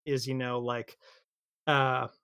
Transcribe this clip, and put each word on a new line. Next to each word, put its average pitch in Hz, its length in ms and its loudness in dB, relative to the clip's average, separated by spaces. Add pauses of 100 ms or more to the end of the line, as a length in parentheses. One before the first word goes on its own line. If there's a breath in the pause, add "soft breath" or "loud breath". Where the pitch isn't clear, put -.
is, 131 220 -2
you 131 80 -2
know, 123 240 -2
like, 120 380 -6 (680 soft breath)
uh, 131 400 2 (160)